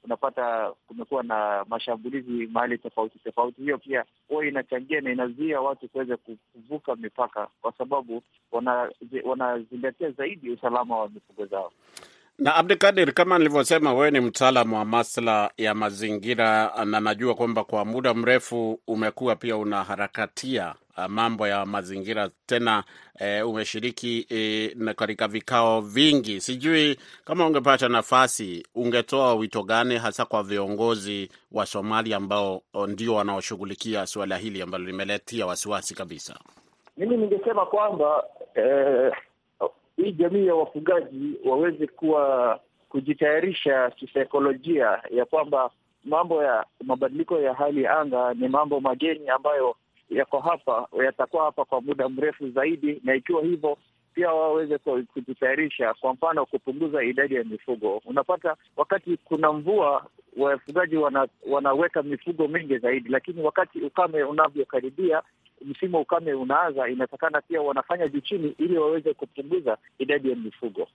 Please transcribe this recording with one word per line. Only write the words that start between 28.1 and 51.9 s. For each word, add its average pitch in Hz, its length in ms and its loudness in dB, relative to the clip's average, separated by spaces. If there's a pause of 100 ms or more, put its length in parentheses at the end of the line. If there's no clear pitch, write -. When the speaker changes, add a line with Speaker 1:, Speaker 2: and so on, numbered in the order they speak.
Speaker 2:
ungetoa 120 600 2
wito 110 280 -2
gani 117 340 2
hasa 117 280 -2
kwa 110 180 0
viongozi 101 880 -2 (220)
wa 101 140 -2
Somalia 110 500 -2
ambao, 98 460 -2 (120)
oh, 101 120 -2
ndio 110 280 -2
wanaoshughulikia 101 920 -4
suala 95 300 -6
hili 95 260 -8
ambalo 90 220 -8
limeletia 98 640 -6
wasiwasi 95 480 -6
kabisa? 82 440 -12 (580)
Speaker 1:
Mimi 233 200 0
ningesema 208 500 0
kwamba, 180 580 2 (300)
eh, 135 580 4 (920)
hii 202 80 -2
jamii 175 340 2
ya 170 80 4
wafugaji 151 800 0 (120)
waweze 151 420 2
kuwa, 139 720 2 (280)
kujitayarisha 147 1040 2
kisaikolojia 135 1200 0
ya 120 140 2
kwamba 143 460 0 (340)
mambo 160 400 2
ya 117 200 2 (200)
mabadiliko 135 560 0
ya 131 140 2
hali 143 280 2
ya 127 180 4
anga 127 340 0
ni 127 140 -2
mambo 143 320 2
mageni 143 480 -2
ambayo 135 480 2 (340)
yako 131 300 0
hapa, 135 480 0 (160)
yatakuwa 135 400 0
hapa 147 200 -2
kwa 127 160 -2
muda 139 280 -2